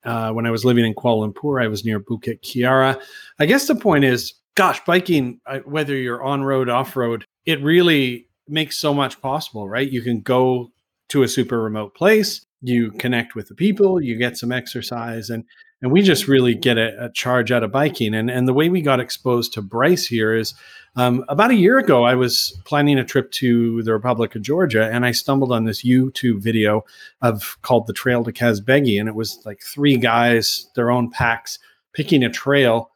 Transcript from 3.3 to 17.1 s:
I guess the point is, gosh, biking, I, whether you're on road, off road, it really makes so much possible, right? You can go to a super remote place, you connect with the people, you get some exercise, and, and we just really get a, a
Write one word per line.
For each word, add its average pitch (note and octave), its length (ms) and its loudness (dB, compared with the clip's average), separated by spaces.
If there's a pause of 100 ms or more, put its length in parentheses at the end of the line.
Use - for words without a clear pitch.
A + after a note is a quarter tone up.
I D3+ 60 4
guess C#4 200 2
the D4 80 2
point D#3 300 2
is, B2+ 300 0 (200)
gosh, F3+ 300 2
biking, E3+ 600 0
I, G#2+ 140 -12
whether C#3+ 380 -4
you're B2+ 260 -6
on C#3 220 -2
road, C3 240 0
off B2 260 -2
road, A#2 300 -2 (220)
it D#3 140 -2
really D3 680 2 (180)
makes D3+ 320 -6
so D3 160 0
much C3+ 260 -2
possible, C3 480 -8
right? B2+ 220 -4
You B2 120 -4
can A#2 180 -4
go B2+ 500 0 (380)
to C#3+ 160 2
a A2+ 40 0
super B2 320 -2
remote G#2+ 340 -6
place, G#3+ 500 0 (160)
you A#2+ 320 0
connect A#2+ 420 -4
with G#2+ 140 -12
the G#2+ 60 -20
people, G3 460 2
you A#2+ 160 -4
get A#2+ 220 -4
some A#2+ 120 -6
exercise, A#2 760 -8
and, A2+ 160 -8 (380)
and B2+ 100 0
we F#3 80 6
just F#3+ 280 2
really B2+ 260 4
get A#2 240 0
a, A2+ 280 -4
a - 40 -12